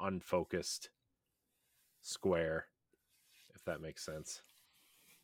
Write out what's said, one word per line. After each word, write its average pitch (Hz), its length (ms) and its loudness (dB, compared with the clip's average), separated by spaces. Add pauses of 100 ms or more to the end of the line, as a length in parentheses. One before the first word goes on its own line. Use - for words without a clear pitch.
unfocused 90 880 0 (1120)
Square, 82 640 2 (880)
if - 100 -20
that 80 160 -2
makes 78 240 -8
sense. - 380 -8 (800)